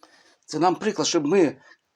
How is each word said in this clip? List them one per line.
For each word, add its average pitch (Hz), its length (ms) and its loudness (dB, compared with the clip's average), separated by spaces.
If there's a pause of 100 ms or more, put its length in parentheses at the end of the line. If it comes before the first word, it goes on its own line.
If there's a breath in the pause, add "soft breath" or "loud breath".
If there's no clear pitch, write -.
(460 soft breath)
Це 156 140 -8
нам 170 160 2
приклад, 196 320 -4
щоб 160 180 0
ми 160 360 2 (340 soft breath)